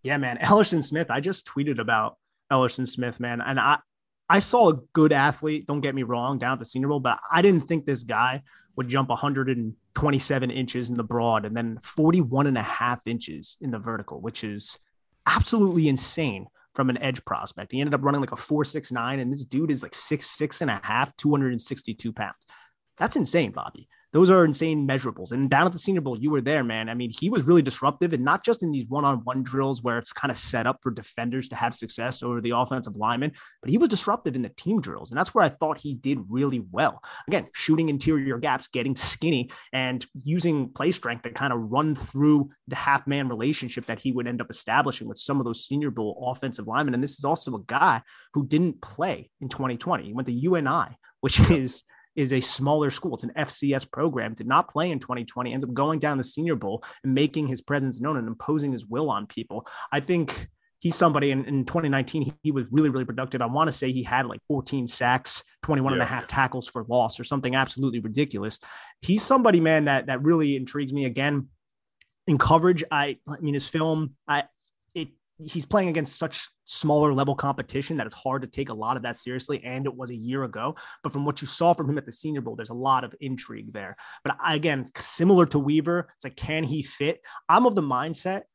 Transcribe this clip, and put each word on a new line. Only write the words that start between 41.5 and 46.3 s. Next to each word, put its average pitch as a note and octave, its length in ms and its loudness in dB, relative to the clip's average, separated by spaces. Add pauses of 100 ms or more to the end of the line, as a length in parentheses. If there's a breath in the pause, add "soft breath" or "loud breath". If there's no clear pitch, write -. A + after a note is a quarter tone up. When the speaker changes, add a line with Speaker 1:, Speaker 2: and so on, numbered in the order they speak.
Speaker 1:
run C3 380 0
through C#3+ 540 4 (180 loud breath)
the B2+ 100 -6
half-man C#3 520 0
relationship B2 580 -4
that A2+ 140 -6
he C3+ 100 -2
would A#2+ 160 -2
end A#2+ 140 -4
up A#2 100 -8
establishing A#2+ 560 0
with A2 120 -12
some C#3 200 -2
of B2 60 0
those A#2 220 -6
Senior C#3+ 240 -2
Bowl A2+ 420 -6